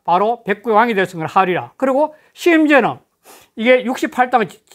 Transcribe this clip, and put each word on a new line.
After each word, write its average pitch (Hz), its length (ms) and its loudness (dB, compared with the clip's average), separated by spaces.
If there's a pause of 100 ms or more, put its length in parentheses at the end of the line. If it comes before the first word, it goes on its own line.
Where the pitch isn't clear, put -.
바로 208 400 0
백국의 208 320 -2
왕이 226 180 2
될 190 120 0
수 185 100 -10
있는 160 120 -8
하류라. 175 480 -2
그리고 269 380 -2 (200)
심지어는 285 640 2 (580)
이게 247 280 2
육십팔 247 460 -4
장을 226 180 0
지-, - 120 -20 (140)